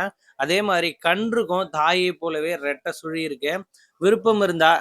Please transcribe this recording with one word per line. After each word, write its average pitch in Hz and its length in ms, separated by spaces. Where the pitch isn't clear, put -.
அதே 156 240
மாதிரி 180 260
கன்றுக்கும் 190 720
தாயை 180 420
போலவே 156 440
ரெட்டை 143 340
சுழி 160 320
இருக்கு. 147 300
விருப்பம் 214 420
இருந்தா, 165 280